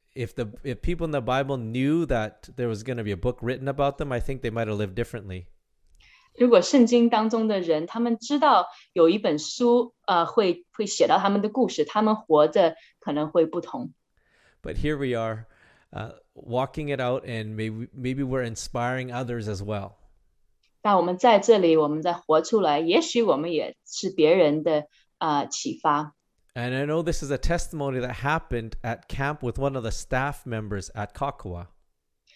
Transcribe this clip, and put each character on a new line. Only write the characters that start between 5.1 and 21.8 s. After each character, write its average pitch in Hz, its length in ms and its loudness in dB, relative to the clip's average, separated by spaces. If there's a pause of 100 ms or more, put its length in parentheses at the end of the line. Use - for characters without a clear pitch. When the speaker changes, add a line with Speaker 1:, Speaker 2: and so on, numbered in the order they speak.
Speaker 2:
如 247 120 6
果 202 120 8
圣 254 240 6
经 233 240 6
当 220 200 2
中 220 180 0
的 202 140 0
人， 165 240 0
他 226 140 -8
们 233 180 0
知 285 220 -2
道 247 280 4 (240)
有 165 160 6
一 190 100 4
本 170 220 0
书， 240 540 2 (120)
呃， 175 200 2
会， 180 480 0
会 214 120 -4
写 - 220 2
到 170 100 4
他 196 120 2
们 202 120 2
的 208 60 0
故 220 220 0
事， - 160 -2
他 - 160 -2
们 214 140 4
活 156 320 4
着 160 280 4 (240)
可 - 140 -6
能 147 160 -2
会 165 160 4
不 170 160 -6
同。 - 320 -10 (680)
Speaker 1:
But 82 140 -8
here 151 220 -2
we 127 200 -2
are, 113 280 -4 (460)
uh, 101 240 -12 (180)
walking 139 600 -6
it 131 60 -4
out, 127 240 -2
and 110 320 -8
maybe, 110 400 -6
maybe 131 300 -4
we're 127 180 -2
inspiring 123 680 -6
others 120 340 -6
as 98 160 -6
well. 101 300 -8 (880)
Speaker 2:
但 202 160 4
我 175 40 4
们 180 160 -2
在 220 220 6
这 220 180 6
里， 165 200 4
我 151 100 4